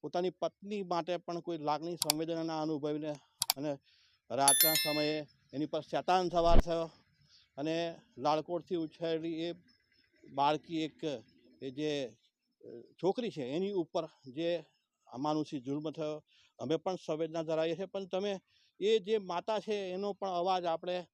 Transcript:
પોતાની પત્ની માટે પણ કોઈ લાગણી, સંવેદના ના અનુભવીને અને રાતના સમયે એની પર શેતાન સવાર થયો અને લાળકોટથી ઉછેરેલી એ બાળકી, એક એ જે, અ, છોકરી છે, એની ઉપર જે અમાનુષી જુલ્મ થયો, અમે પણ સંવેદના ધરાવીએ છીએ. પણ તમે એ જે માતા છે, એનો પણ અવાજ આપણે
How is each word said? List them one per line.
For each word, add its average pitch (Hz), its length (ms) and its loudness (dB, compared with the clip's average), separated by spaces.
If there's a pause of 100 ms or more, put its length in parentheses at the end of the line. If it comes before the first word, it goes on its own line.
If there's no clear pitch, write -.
પોતાની 175 280 0
પત્ની 196 540 -4
માટે 175 340 0
પણ 170 220 -6
કોઈ 170 180 -4
લાગણી, 151 380 -2
સંવેદના 160 480 0
ના 160 180 -2
અનુભવીને 151 500 0 (460)
અને 143 200 -4 (520)
રાતના 135 440 4
સમયે 151 540 0 (260)
એની 143 120 -2
પર 151 160 -4
શેતાન 180 480 2
સવાર 170 300 10
થયો 165 320 0 (680)
અને 165 380 -2 (220)
લાળકોટથી 156 580 -2
ઉછેરેલી 165 680 -4
એ 170 100 -4 (760)
બાળકી, 151 540 0
એક 151 200 -8 (580)
એ 131 100 -8
જે, 143 400 -2 (520)
અ, - 40 -18 (360)
છોકરી 208 280 0
છે, 143 120 -6
એની 175 280 -2
ઉપર 170 360 -2 (200)
જે 160 360 -2 (420)
અમાનુષી 147 540 -2
જુલ્મ 143 320 -4
થયો, 151 320 -6 (360)
અમે 131 180 0
પણ 185 180 -2
સંવેદના 160 480 -4
ધરાવીએ 160 320 0
છીએ. 185 100 -6
પણ 196 200 -8
તમે 190 360 -4 (380)
એ 220 200 4
જે 208 180 0
માતા 190 420 -2
છે, 202 320 -4
એનો 196 220 -2
પણ 196 140 -6
અવાજ 180 380 2
આપણે 175 480 -2